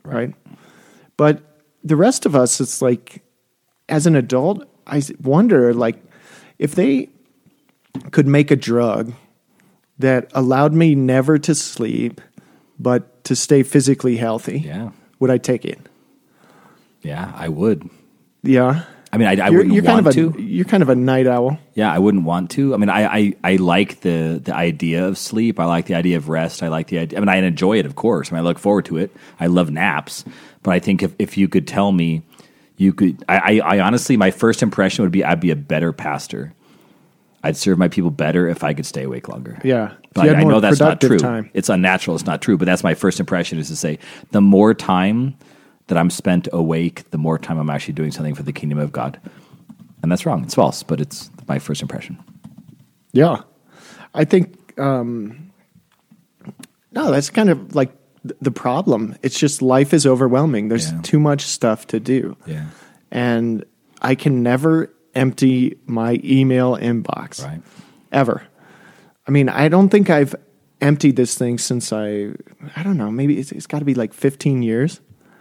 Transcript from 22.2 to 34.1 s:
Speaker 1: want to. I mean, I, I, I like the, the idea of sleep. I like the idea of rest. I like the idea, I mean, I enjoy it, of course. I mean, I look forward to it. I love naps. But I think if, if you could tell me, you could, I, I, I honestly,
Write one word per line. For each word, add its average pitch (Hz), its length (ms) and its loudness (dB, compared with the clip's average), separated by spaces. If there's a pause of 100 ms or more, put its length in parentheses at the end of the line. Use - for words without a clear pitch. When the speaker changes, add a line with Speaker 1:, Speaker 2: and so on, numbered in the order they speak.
Speaker 1:
want 87 260 -2
to. 139 220 0
I 107 40 -2
mean, 104 120 2
I, 104 160 2
I, 104 280 0 (100)
I 92 120 2
like 92 460 0
the, 82 420 -2
the 85 120 -6
idea 85 520 -2
of 95 100 -4
sleep. 110 420 -4
I 85 60 0
like 85 220 -2
the 92 80 -2
idea 87 220 0
of 76 120 -6
rest. 80 320 -4
I 87 60 -4
like 80 200 -6
the 87 120 -6
idea, 82 180 -6
I - 40 -4
mean, 101 80 0
I 95 80 2
enjoy 92 420 0
it, 76 80 0
of 69 80 -14
course. 104 360 -2
I 85 40 -6
mean, 82 60 -4
I - 20 -2
look 85 160 -2
forward 101 260 0
to 80 120 -6
it. 95 120 -4 (300)
I 82 80 -2
love 87 240 2
naps. 78 540 -4 (360)
But 95 140 -2
I 90 40 0
think 95 220 0
if, 95 160 -2
if 101 200 -4
you 98 100 4
could 92 200 0
tell 101 240 0
me, 82 300 0 (560)
you 95 160 2
could, 87 340 0
I, 95 340 4
I, 92 160 2
I - 20 2
honestly, 120 360 2